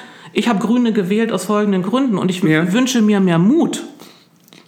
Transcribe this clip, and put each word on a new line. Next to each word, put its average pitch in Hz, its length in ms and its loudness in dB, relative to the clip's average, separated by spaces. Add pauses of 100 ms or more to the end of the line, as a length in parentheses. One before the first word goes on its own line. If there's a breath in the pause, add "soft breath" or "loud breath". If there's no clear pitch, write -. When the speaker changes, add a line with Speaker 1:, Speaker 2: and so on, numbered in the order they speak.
(340 loud breath)
Speaker 1:
„Ich 214 120 -2
hab 214 140 0
Grüne 233 320 0
gewählt 214 400 -2
aus 180 140 -4
folgenden 208 360 0
Gründen 240 360 -2
und 185 120 0
ich 175 120 -6
Speaker 2:
Ja. 160 280 2
Speaker 1:
wünsche 240 300 0
mir 208 200 2
mehr 175 180 2
Mut.“ 247 460 2 (840 loud breath)